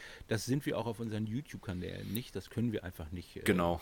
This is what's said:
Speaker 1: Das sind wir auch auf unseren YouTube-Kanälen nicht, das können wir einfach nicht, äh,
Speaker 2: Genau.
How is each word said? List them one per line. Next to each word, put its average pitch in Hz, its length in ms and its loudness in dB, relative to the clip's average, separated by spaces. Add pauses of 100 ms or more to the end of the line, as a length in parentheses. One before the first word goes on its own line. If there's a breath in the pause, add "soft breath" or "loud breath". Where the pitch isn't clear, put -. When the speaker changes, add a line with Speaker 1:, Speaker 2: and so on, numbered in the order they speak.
(260 loud breath)
Speaker 1:
Das 110 180 2
sind 139 220 2
wir 151 100 0
auch 110 80 0
auf 110 160 -4
unseren 110 260 0
YouTube-Kanälen 98 880 -4
nicht, 110 240 -2
das - 140 -6
können 113 220 2
wir 104 120 -2
einfach 87 260 -8
nicht, 87 260 -8
äh, - 80 -8
Speaker 2:
Genau. 87 380 6